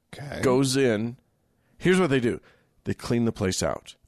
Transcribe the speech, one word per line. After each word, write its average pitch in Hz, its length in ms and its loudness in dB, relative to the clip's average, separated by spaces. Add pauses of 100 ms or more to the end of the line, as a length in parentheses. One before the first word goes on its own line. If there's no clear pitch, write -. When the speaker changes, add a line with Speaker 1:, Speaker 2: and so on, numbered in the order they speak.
(120)
Speaker 1:
Okay. - 300 -12
Speaker 2:
goes 131 340 2
in. 120 400 0 (600)
Here's 185 220 4
what 165 100 2
they 139 80 4
do. 117 220 0 (420)
They - 120 -4
clean 120 320 0
the 113 60 2
place 95 300 -2
out. - 320 -4 (140)